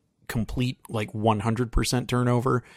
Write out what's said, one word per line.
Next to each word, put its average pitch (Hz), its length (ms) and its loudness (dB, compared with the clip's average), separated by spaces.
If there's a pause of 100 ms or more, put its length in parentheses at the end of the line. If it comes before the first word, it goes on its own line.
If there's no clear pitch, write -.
(260)
complete, 123 520 -4 (100)
like, 107 260 -4
one 107 260 2
hundred 113 300 0
percent 120 380 0
turnover, 123 560 2 (120)